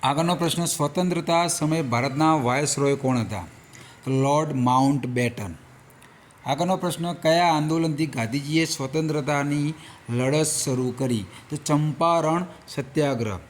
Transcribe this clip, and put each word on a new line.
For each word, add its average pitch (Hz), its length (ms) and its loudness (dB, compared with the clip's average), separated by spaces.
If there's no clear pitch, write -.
આગળનો 165 300 2
પ્રશ્ન, 170 300 -2
સ્વતંત્રતા 170 800 0
સમયે 156 340 0
ભારતના 139 540 2
વાયસરોય 139 600 0
કોણ 131 220 0
હતા? 98 280 -4
તો 131 60 -4
લોર્ડ 139 400 2
માઉન્ટબેટન. 123 1000 0
આગળનો 175 320 0
પ્રશ્ન, 175 360 -4
કયા 170 320 4
આંદોલનથી 160 600 2
ગાંધીજીએ 139 600 -2
સ્વતંત્રતાની 147 1080 -2
લડત 131 340 2
શરૂ 127 540 -2
કરી? 120 280 -2
તો 151 60 -6
ચંપારણ 156 920 2
સત્યાગ્રહ. 123 720 -2